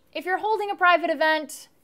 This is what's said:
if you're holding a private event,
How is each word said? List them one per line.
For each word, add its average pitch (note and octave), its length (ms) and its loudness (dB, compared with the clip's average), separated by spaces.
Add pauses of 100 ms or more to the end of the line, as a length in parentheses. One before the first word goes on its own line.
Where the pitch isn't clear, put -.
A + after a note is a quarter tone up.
(140)
if D4+ 100 -8
you're F4+ 140 -2
holding G4+ 340 -2
a G4 40 -4
private E4+ 340 4
event, D#4 580 -2 (160)